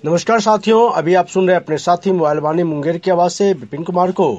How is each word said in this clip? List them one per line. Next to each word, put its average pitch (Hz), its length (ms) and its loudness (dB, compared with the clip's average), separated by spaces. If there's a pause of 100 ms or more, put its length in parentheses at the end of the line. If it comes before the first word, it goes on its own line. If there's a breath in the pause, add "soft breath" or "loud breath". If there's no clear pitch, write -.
नमस्कार 175 360 0
साथियों, 220 520 2
अभी 165 220 0
आप 190 140 2
सुन 190 200 0
रहे 180 100 4
अपने 156 200 -4
साथी 175 340 0
मोबाइल 156 280 0
वाणी 156 240 -2
मुंगेर 160 340 -4
की 185 140 -2
आवाज 175 200 2
से 202 220 0
विपिन 143 300 -8
कुमार 180 280 0
को। 190 160 0 (120)